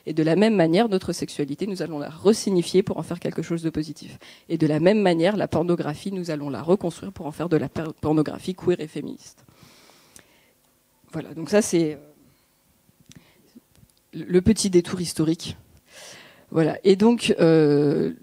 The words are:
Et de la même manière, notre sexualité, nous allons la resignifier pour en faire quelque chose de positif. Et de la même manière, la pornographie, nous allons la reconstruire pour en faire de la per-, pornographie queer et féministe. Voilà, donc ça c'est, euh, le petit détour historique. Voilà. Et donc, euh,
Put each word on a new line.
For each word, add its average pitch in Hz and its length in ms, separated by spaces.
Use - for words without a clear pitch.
Et 160 80
de 156 100
la 165 120
même 214 200
manière, 180 340
notre 185 240
sexualité, 151 540
nous 185 140
allons 156 180
la 143 100
resignifier 185 720
pour - 140
en 175 60
faire 175 180
quelque 165 200
chose 165 220
de 160 60
positif. 151 500
Et 165 80
de 156 100
la 151 140
même 208 200
manière, 180 360
la - 100
pornographie, 170 640
nous 175 200
allons 147 180
la 120 120
reconstruire 185 520
pour 165 140
en 151 40
faire 156 160
de 160 80
la 139 140
per-, 160 320
pornographie 156 540
queer 175 260
et 156 60
féministe. - 580
Voilà, 156 200
donc 160 160
ça 208 120
c'est, 165 320
euh, 139 40
le 175 280
petit 202 280
détour 180 320
historique. 165 560
Voilà. 156 320
Et 196 120
donc, 220 440
euh, 151 840